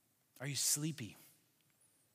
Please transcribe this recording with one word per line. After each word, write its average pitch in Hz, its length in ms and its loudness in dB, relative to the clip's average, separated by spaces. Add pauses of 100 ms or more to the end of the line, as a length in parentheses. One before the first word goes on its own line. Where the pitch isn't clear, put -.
(400)
Are 131 80 -6
you 143 80 -2
sleepy? 143 600 0 (960)